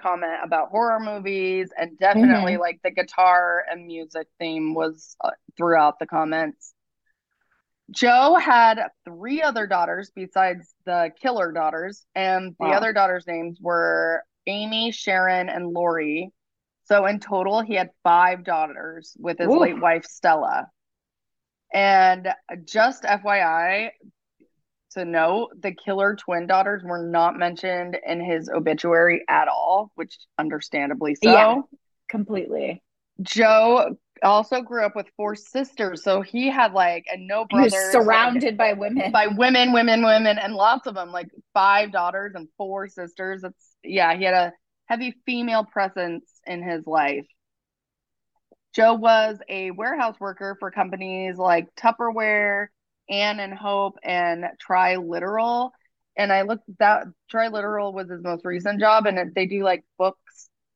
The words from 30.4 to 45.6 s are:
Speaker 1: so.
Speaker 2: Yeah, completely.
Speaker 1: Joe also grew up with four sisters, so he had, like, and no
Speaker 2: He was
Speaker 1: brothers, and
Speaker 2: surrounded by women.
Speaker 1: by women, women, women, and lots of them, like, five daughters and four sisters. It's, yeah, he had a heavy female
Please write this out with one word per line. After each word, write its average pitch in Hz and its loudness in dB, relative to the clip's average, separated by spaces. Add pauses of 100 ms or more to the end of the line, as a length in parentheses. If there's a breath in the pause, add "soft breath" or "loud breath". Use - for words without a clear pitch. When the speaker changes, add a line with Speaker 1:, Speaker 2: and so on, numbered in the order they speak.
Speaker 1:
so. 214 4
Speaker 2:
Yeah, 226 6 (460)
completely. 175 -6 (400)
Speaker 1:
Joe 220 4 (260)
also 214 2
grew 233 -4
up 208 -2
with 202 -8
four 208 -6
sisters, 208 -6
so 196 0
he 247 -4
had, 240 2
like, 175 0
and 185 -12
no 220 -2
Speaker 2:
He 226 0
was 240 6
Speaker 1:
brothers, 190 -2
and 240 6
Speaker 2:
surrounded 233 2
by 220 2
women. 233 -4
Speaker 1:
by 214 4
women, 247 4
women, 233 4
women, 220 4
and 208 -6
lots 226 2
of 208 -10
them, 180 -10
like, 175 -10 (260)
five 202 4
daughters 190 -4
and 160 -14 (100)
four 196 -8
sisters. 185 -10
It's, - -18
yeah, 175 2
he 185 -6
had 185 2
a 175 2 (340)
heavy 233 -4 (120)
female 240 -2